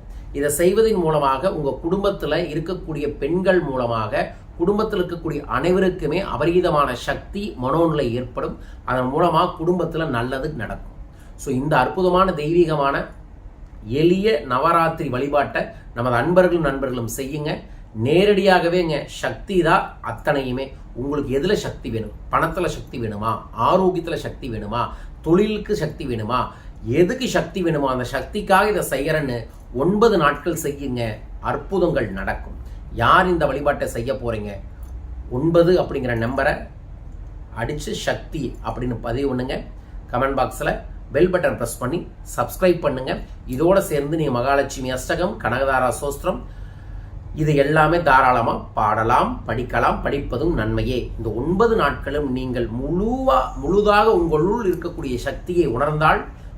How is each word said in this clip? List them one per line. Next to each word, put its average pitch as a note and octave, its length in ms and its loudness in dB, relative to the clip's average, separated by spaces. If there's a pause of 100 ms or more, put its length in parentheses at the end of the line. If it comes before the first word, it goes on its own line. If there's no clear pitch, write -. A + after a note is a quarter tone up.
(320)
இதை C#3+ 180 -2
செய்வதன் G3+ 460 4
மூலமாக D#3 600 2
உங்க C#3 280 -2
குடும்பத்துல F#3 500 0
இருக்கக்கூடிய D#3 840 -4
பெண்கள் F3 440 2
மூலமாக, B2 720 -2 (260)
குடும்பத்துல G#3 420 2
இருக்கக்கூடிய E3 380 -4
அனைவருக்குமே F3 840 0
அபரிதமான D#3+ 720 2
சக்தி, E3+ 680 -6
மனோநிலை D3 480 2
ஏற்படும். C3 460 -4 (260)
அதன் B2+ 300 0
மூலமா E3+ 360 4 (100)
குடும்பத்துல E3 480 0
நல்லது C3+ 420 -2
நடக்கும். G2+ 420 -8 (440)
So, - 180 -6
இந்த C#3+ 240 2
அற்புதமான F3+ 540 4
தெய்வீகமான D#3 760 2 (800)
எளிய F3+ 600 4
நவராத்திரி D#3+ 640 2
வழிபாட்டை C#3 560 0 (280)
நமது A#2+ 220 0
அன்பர்களும் E3+ 480 4
நண்பர்களும் B2+ 540 -2
செய்யுங்க. D3 420 -4 (440)
நேரடியாகவேங்க F3+ 1000 4
சக்தி D#3+ 560 -2
தான் - 400 2
அத்தனையுமே. C3 720 -2 (220)
உங்களுக்கு C#3 460 -2
எதுல F3+ 140 0
சக்தி C#3 360 -6
வேணும்? G#2+ 220 -4 (200)
பணத்துல E3 340 0
சக்தி B2+ 340 -6
வேணுமா? G#2+ 420 -4 (180)
ஆரோக்கியத்துல E3 560 2
சக்தி - 340 -8
வேணுமா? G#2+ 380 -4 (340)
தொழிலுக்கு G#3 540 2
சக்தி D#3 320 -4
வேணுமா? A2+ 400 -2 (360)
எதுக்கு F3 440 2
சக்தி F#3+ 360 0
வேணுமோ, D3 260 2
அந்த B2+ 220 -2
சக்திக்காக G3 640 2
இதை - 0 -
செய்யறேன்னு C#3+ 640 -2 (340)
ஒன்பது G3 440 4
நாட்கள் D#3 460 2
செய்யுங்க. B2 500 -4 (260)
அற்புதங்கள் C3+ 720 0
நடக்கும். G2 440 -6 (380)
யார் C#3+ 340 6
இந்த E3+ 180 2
வழிபாட்டை C#3 420 0
செய்ய B2+ 260 -4
போறீங்க? A2+ 380 -4 (800)
ஒன்பது E3 520 6
அப்படிங்கிற B2 360 -2
நம்பரை C3 500 0 (920)
அடிச்சு D3 320 -4
சக்தி C#3 640 -4 (100)
அப்படின்னு A#2 360 -4
பதிவு B2 260 -2
பண்ணுங்க. B2+ 340 -4 (500)
கமெண்ட் C3 260 0
பாக்ஸ்ல C#3 420 -2 (320)
பெல் F3 200 4
பட்டன் E3+ 220 2
பிரஸ் A2 260 -6
பண்ணி D#3+ 280 -4 (300)
சப்ஸ்கிரைப் E3+ 420 2
பண்ணுங்க. C3+ 420 -2 (260)
இதோட D#3+ 300 4
சேர்ந்து D3+ 400 0
நீங்க D3+ 140 0
மகாலட்சுமி C3 640 0
அஷ்டகம், F3 500 -2
கனகதாரா C3 480 2 (100)
சோஸ்திரம், D3 400 -4 (960)
இது D3+ 200 2
எல்லாமே D#3 460 6
தாராளமா C3 520 6 (200)
பாடலாம், A2+ 720 2
படிக்கலாம். B2 540 0
படிப்பதும் C#3 520 -2
நன்மையே. A2+ 640 0
இந்த A2+ 120 -4
ஒன்பது F3+ 460 2
நாட்களும் C#3+ 560 0
நீங்கள் B2+ 380 -2
முழுவா-, F#3 840 0
முழுதாக G3+ 580 4
உங்களுள் F3 600 2
இருக்கக்கூடிய D#3+ 400 -6
சக்தியை D3 520 -2
உணர்ந்தால், D3+ 580 2 (320)